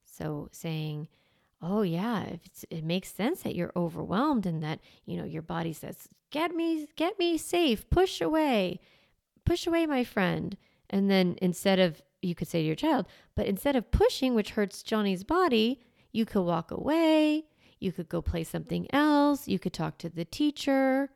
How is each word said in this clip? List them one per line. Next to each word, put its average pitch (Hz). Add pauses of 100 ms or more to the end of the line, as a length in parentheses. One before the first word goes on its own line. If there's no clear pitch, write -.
So 156
saying, 156 (540)
"Oh 196
yeah, 190
if -
it's, -
it 160
makes 175
sense 277
that -
you're 175
overwhelmed 175
and 165
that, 156 (260)
you 170
know, 175
your 160
body 165
says, - (220)
'Get 330
me, 330
get -
me 349
safe, 311
push 370
away, 254 (680)
push -
away, 339
my 269
friend.'" 180 (320)
And 196
then 185
instead 185
of, 175 (200)
you 175
could -
say 170
to 156
your 156
child, 294 (280)
"But -
instead 269
of 233
pushing, 262
which 208
hurts 202
Johnny's 202
body, 262 (320)
you 226
could 202
walk 170
away, 311 (340)
you 190
could 170
go 170
play 165
something 175
else, 294
you 190
could -
talk 156
to 165
the 170
teacher." 269